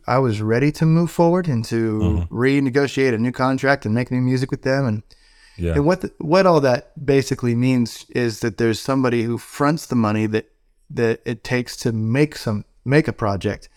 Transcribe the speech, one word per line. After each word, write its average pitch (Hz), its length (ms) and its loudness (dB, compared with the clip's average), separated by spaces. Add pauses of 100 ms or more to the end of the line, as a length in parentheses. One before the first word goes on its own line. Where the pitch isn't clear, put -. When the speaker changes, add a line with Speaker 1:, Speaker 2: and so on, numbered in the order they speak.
Speaker 1:
I 120 100 2
was 113 240 0
ready 123 300 2
to 156 120 -2
move 160 280 2
forward 175 340 2
and 120 200 -2
to 113 340 0
Speaker 2:
Mm-hmm. 85 360 0
Speaker 1:
renegotiate 135 800 2
a 107 40 -2
new 120 120 0
contract 135 560 0
and 107 80 0
make 120 160 -2
new 127 100 -2
music 127 300 0
with 135 120 -8
them. 135 240 0
And, 107 160 -2 (540)
Speaker 2:
Yeah. 85 180 -2
Speaker 1:
and 143 120 2
what 185 140 2
the, 202 180 -8
what 185 280 4
all 170 160 6
that 127 440 -2
basically 131 480 0
means 123 560 0
is 117 300 -2
that 117 180 -4
there's 113 220 0
somebody 127 420 0
who 117 160 -2
fronts 147 480 -2
the - 100 -6
money 107 300 0
that, 107 240 -2 (400)
that 117 340 0
it 120 200 -8
takes 123 340 -4
to 123 140 -2
make 113 440 0
some, 104 280 -4 (200)
make 143 220 2
a 113 60 -4
project, 101 640 -4